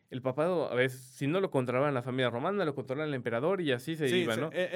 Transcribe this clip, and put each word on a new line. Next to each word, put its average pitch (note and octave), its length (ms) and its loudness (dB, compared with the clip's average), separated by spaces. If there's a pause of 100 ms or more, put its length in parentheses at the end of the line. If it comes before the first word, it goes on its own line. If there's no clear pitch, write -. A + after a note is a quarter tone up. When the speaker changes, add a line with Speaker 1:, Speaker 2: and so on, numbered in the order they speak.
Speaker 1:
el C3 140 -8
papado, D3+ 480 0
a - 60 -4
veces, B2+ 240 2
si - 260 -6
no E3+ 140 2
lo F#3+ 100 0
controlaban C3 440 2
la A#2+ 80 0
familia B2+ 280 0
romana, E3+ 340 -2
lo D3 120 -2
controlaba C3+ 320 -4
el D3 60 -2
emperador B2 460 0
y D3 120 2
así C#3+ 240 -2
se D3+ 120 0
Speaker 2:
Sí, F3+ 100 4
Speaker 1:
iba, A#2 180 2
Speaker 2:
se-, A#2+ 40 -2
Speaker 1:
¿no? D#3 120 -2
Speaker 2:
e-, F3+ 240 -2